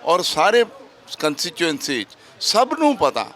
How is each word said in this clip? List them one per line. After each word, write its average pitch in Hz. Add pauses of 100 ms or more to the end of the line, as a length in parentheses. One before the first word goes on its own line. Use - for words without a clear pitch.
ਔਰ 175
ਸਾਰੇ 196 (540)
ਕੰਸਟੀਚੁਐਂਸੀ 147
'ਚ - (240)
ਸਭ 247 (100)
ਨੂੰ 294
ਪਤਾ 135